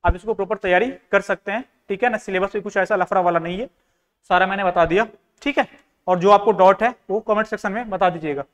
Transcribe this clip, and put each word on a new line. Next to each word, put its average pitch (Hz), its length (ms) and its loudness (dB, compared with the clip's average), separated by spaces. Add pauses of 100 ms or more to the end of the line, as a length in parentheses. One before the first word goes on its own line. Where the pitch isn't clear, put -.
आप 175 120 0
इसको 214 180 -6
प्रॉपर 196 240 -4
तैयारी 190 320 0 (220)
कर 202 100 2
सकते 196 300 -6
हैं, 240 120 -6 (240)
ठीक 196 160 -4
है 247 60 2
ना। 220 80 -4
सिलेबस 190 340 -4
भी 208 80 -6
कुछ 202 160 -6
ऐसा 202 200 0
लफड़ा 185 240 0
वाला 175 180 2
नहीं 170 200 -6
है, 247 80 -6 (640)
सारा 185 160 4
मैंने 196 180 -4
बता 175 220 2
दिया, 196 200 0 (360)
ठीक 285 160 -2
है। 262 100 0 (400)
और 180 100 2
जो 185 120 4
आपको 214 240 6
डाउट 190 280 4
है 240 120 0 (160)
वो 208 120 -2
कमेंट 214 240 -2
सेक्शन 202 260 -8
में 196 180 -10
बता 185 200 0
दीजिएगा 151 440 -6